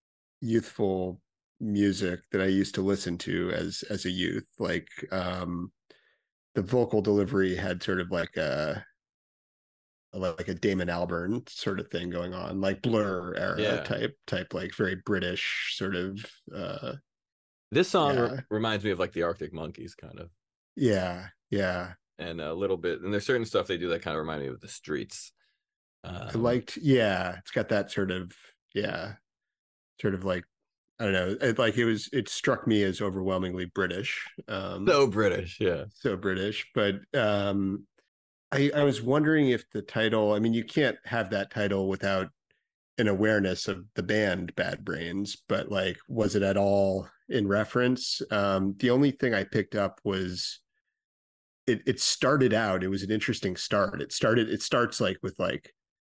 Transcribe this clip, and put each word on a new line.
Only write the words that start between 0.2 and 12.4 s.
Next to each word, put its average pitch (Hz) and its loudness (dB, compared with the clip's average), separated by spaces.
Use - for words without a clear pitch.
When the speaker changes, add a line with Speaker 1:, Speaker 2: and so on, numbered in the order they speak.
Speaker 1:
youthful 98 0
music 101 2
that 95 2
I 95 4
used 95 2
to 98 0
listen 95 0
to 90 -2
as, 87 -4
as 101 -6
a 92 -2
youth. 90 -2
Like, 90 -2
um, 90 -4
the 104 0
vocal 117 2
delivery 98 2
had 90 -4
sort 92 -2
of 87 -4
like 87 -2
a, 76 -2
like 92 -4
a 92 -2
Damon 92 0
Albarn 87 -2
sort - -4
of - -8
thing 87 -6
going 87 -6
on, 90 -6